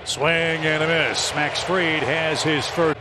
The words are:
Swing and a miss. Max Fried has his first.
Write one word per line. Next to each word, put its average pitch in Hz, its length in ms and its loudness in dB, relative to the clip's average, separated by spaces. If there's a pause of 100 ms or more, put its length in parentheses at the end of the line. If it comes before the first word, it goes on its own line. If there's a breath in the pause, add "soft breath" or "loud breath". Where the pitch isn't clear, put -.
Swing 165 600 0
and 156 180 2
a 160 40 2
miss. 151 480 0
Max 147 280 -2
Fried 165 400 0
has 156 400 0
his 151 240 0
first. 160 340 0